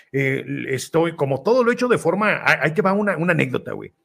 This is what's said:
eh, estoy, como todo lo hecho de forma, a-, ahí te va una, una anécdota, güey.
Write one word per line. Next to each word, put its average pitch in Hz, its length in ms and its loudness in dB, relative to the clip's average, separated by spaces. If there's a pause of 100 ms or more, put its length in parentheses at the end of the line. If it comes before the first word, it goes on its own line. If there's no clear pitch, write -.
(120)
eh, 135 340 -2 (220)
estoy, 160 480 -2
como 135 260 -2
todo 240 220 2
lo 233 80 2
hecho 247 160 0
de 220 100 4
forma, 190 360 0
a-, 143 320 2
ahí 156 100 2
te 208 80 0
va 190 100 4
una, 202 240 0
una 175 140 0
anécdota, 135 400 0
güey. 104 200 -10 (140)